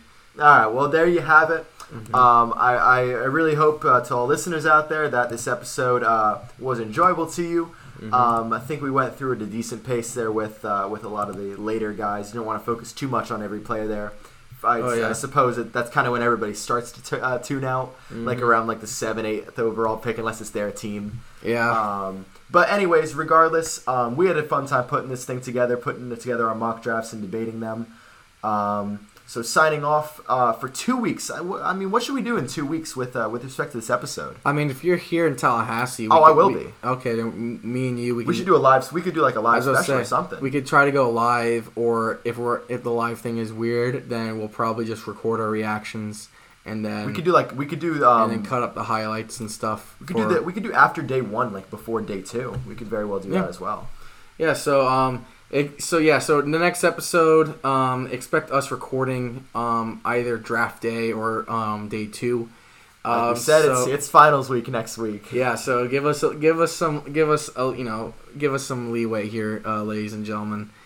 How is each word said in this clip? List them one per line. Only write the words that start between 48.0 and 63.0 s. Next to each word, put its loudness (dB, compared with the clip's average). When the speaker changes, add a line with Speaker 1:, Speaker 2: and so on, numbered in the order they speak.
Speaker 2:
then -2
Speaker 1:
um, -8
Speaker 2:
cut -2
up -4
the -4
highlights -4
and -8
stuff -6
Speaker 1:
we -18
could -4
do 2
Speaker 2:
for 2
Speaker 1:
that. 2
We -6
could -6
do -6
after 4
day -2
one, -4
like, -12
before -6
day -6
two. -8
We -14
could -12
very -4
well -4
do -10
Speaker 2:
Yeah. 0
Speaker 1:
that -6
as -12
well. -6
Speaker 2:
Yeah, 0
so, 2
um, 0
it, -2
so 0
yeah, 6
so 4
the -2
next 2
episode, 4
um, 0
expect -4
us 0
recording, -4
um, -2
either 0
draft -4
day -2
or, -4
um, -4
day -4
two. -4